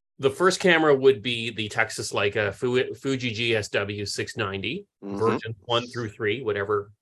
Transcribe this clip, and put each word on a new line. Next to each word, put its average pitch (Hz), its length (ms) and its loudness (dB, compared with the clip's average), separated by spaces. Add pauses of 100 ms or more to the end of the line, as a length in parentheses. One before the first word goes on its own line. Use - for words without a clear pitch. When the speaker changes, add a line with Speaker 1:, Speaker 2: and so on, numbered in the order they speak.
(200)
Speaker 1:
the 135 100 4
first 180 300 2
camera 160 340 6
would 131 280 6
be 117 300 -4
the 110 180 -6
Texas 110 420 -4
Leica 104 420 0
Fu-, 123 400 0
Fuji 127 380 -4
G 113 240 0
S 107 140 -2
W 104 360 -4
six - 300 -6
ninety, 104 500 -6 (180)
Speaker 2:
Mm-hmm. 98 140 -8
Speaker 1:
version 113 380 -2 (100)
one 120 220 0
through 117 220 -6
three, 117 340 -4
whatever, 101 480 -2 (100)